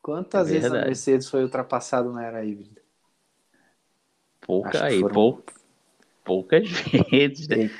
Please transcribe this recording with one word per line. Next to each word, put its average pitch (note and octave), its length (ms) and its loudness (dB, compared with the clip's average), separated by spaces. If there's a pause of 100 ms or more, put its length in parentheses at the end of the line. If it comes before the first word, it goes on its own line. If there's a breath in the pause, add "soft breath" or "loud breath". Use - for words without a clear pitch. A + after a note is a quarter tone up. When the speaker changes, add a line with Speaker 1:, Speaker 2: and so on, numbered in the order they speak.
Speaker 1:
Quantas F3 480 -2
Speaker 2:
É - 20 -2
Speaker 1:
vezes D#3 140 2
a B2 60 0
Speaker 2:
verdade. B2+ 160 0
Speaker 1:
Mercedes C3 420 0
foi C3+ 140 0
ultrapassada B2 680 -4
na A#2+ 120 -10
era A2+ 220 -8
híbrida? G#2 360 -10 (1600)
Speaker 2:
Pouca F#2+ 280 -2
Speaker 1:
Acho D#3 100 0
que - 60 0
Speaker 2:
aí, B2 140 2
Speaker 1:
foram G2 160 0
Speaker 2:
pou-, A2 280 4 (800)
poucas D#3 440 2
<laughs> - 420 0
vezes, C#3+ 380 2
né? C#3+ 100 0
Speaker 1:
Ei, A2 120 2 (100)